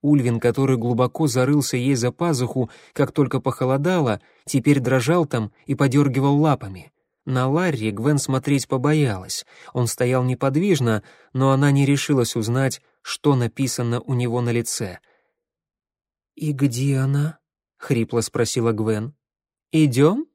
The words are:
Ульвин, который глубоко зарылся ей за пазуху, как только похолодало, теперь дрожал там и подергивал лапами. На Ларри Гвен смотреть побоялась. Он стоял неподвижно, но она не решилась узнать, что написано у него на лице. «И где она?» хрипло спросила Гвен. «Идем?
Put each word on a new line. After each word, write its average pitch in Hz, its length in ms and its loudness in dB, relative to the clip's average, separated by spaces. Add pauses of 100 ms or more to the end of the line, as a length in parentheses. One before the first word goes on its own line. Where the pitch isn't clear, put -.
Ульвин, 127 380 2
который 131 380 2
глубоко 123 500 0
зарылся 131 500 0
ей 131 180 0
за 120 160 -2
пазуху, 127 580 -2 (240)
как - 180 -2
только 135 280 0
похолодало, 135 800 0 (240)
теперь 139 340 2
дрожал 131 460 2
там 110 260 -4 (140)
и 139 100 -4
подергивал 139 640 2
лапами. 101 520 -2 (340)
На 131 220 0
Ларри 139 440 -2
Гвен 123 260 0
смотреть 135 500 -2
побоялась. 127 800 -2 (280)
Он 123 140 0
стоял 127 360 0
неподвижно, 131 800 0 (300)
но 135 180 2
она 139 200 4
не 139 140 4
решилась 135 500 0
узнать, 123 460 -2 (200)
что - 340 0
написано 120 680 -2
у - 120 -4
него 123 280 -2
на 120 100 -2
лице. 113 480 -4 (1400)
«И 151 180 -4
где 135 440 0
она?» 139 420 -2 (380)
хрипло 117 440 -2
спросила 117 500 -2
Гвен. 110 420 -4 (580)
«Идем? 156 640 2